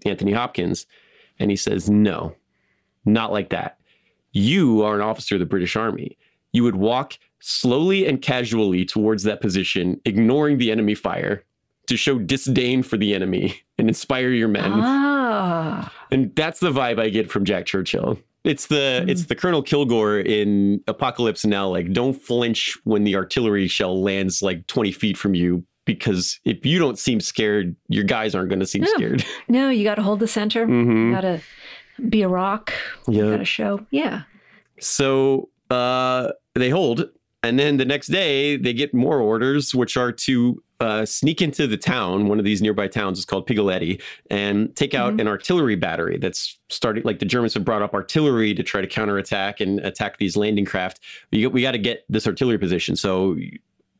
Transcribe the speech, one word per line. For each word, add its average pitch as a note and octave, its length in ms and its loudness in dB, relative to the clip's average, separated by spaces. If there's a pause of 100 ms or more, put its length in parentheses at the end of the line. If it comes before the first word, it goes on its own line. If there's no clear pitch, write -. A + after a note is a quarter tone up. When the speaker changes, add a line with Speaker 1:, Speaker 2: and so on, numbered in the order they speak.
Speaker 1:
Anthony G2 260 -2
Hopkins, A2+ 540 -4 (520)
and G2+ 120 0
he G2 80 2
says, G2 320 -2
"No, F#2 440 2 (720)
not A2 280 2
like G2+ 180 -2
that. D#2+ 280 -6 (540)
You A#2+ 500 4
are G#2+ 120 2
an G#2 80 0
officer A2 320 -2
of F#2 60 2
the F2+ 40 2
British F2+ 320 -2
Army. - 400 -4 (380)
You A#2+ 80 4
would A2+ 140 4
walk G#2+ 420 0 (220)
slowly F3+ 680 2
and C3+ 160 0
casually A2 640 0
towards G#2+ 380 0
that G#2 180 0
position, F2+ 640 0
ignoring C3+ 500 4
the A#2+ 140 2
enemy G#2+ 240 2
fire G2 500 -4 (420)
to B2 120 0
show C#3 200 2
disdain B2+ 640 0
for A#2+ 140 -2
the G2+ 180 0
enemy F#2+ 420 -2 (200)
and A2 120 2
inspire B2+ 420 0
your A#2 180 2
men." G2 260 0
Speaker 2:
Ah. A3+ 1200 0 (180)
Speaker 1:
And C3 240 0
that's D#3 260 -2
the F3+ 120 2
vibe B2 260 0
I A2+ 100 2
get G#2 220 0
from G2+ 140 0
Jack F2+ 220 0
Churchill. - 520 -2 (240)
It's - 240 0
the, C#3 380 2
Speaker 2:
Mm. - 60 0
Speaker 1:
it's F3 160 0
the - 100 -2
Colonel E3+ 260 0
Kilgore A#2 560 2
in G2+ 680 2
Apocalypse A#2+ 560 -2
Now, G2 240 2
like, F2+ 240 -2
"Don't B2+ 220 0
flinch A#2+ 680 -2
when G#2 200 2
the G2+ 100 2
artillery G2+ 540 0
shell F#2+ 340 -2
lands, G2 400 0
like, F#2 240 -4
twenty G#2+ 260 0
feet G2+ 240 -2
from G2 180 0
you, F2 300 0 (200)
because F#2 600 -2
if - 220 -2
you E3 140 2
don't B2+ 180 0
seem A#2 220 0
scared, G#2 560 0 (120)
your G#2 160 0
guys A2 300 0
aren't F#2 160 -2
gonna F#2+ 160 0
seem - 160 -2
Speaker 2:
Yeah. F4+ 140 2
Speaker 1:
scared." - 280 -2 (120)
<laughs> - 120 -18
Speaker 2:
No, C4 220 2
you A3 140 2
gotta G#3 180 0
hold G3+ 180 0
the A3 80 0
center. A3+ 380 0
Speaker 1:
Mm-hmm. A#2+ 420 4
Speaker 2:
You A#2+ 60 2
gotta F#3 260 -2 (680)
be G#3+ 140 2
a F#3+ 60 2
rock. F#3+ 440 -2 (340)
Speaker 1:
Yeah. G#2+ 180 2
Speaker 2:
You G#2+ 60 2
gotta G#2 140 0
show. G3+ 460 -4
Yeah. C#4 320 -2 (560)
Speaker 1:
So, C3+ 720 0 (200)
uh, B2+ 580 0 (260)
they B2+ 160 2
hold, C#3 380 0 (340)
and A#2 160 2
then D3 180 2
the C3 80 2
next C#3 240 -2
day D3 480 0
they C3 160 -2
get C3+ 220 -2
more C3+ 260 2
orders, B2 540 0
which B2 220 0
are B2 160 0
to, B2 500 0 (180)
uh, A2 240 0
sneak D#3+ 380 0
into D3+ 240 0
the G#2+ 100 -2
town. G2+ 500 0
One G#2 120 2
of G#2 80 0
these G#2 160 0
nearby G#2 260 0
towns F#2+ 300 -4
is F#2+ 80 -8
called F#2+ 200 -4
Pigoletti, F#2+ 540 0 (300)
and G2+ 440 -2
take C#3+ 200 -2
out B2 180 0
Speaker 2:
Mm-hmm. A2 80 -2
Speaker 1:
an G#2+ 80 0
artillery A#2 480 0
battery E2+ 420 -2
that's - 400 -6 (120)
starting, A2+ 340 -2
like, G#2+ 140 -2
the - 80 -4
Germans A#2 280 0
have G2 100 -4
brought G#2+ 180 0
up G2+ 120 -4
artillery A2+ 600 2
to - 80 -4
try - 180 -2
to F#2 60 -4
counterattack G2+ 720 -4
and G2+ 200 0
attack G2+ 380 -6
these G2 180 0
landing G#2 280 0
craft. F#2 360 -4 (320)
We, A2 140 2
we B2 160 0
gotta B2+ 160 -2
get A2+ 300 -4
this - 180 0
artillery B2 320 2
position. F2+ 380 -2
So, F#2 400 0 (640)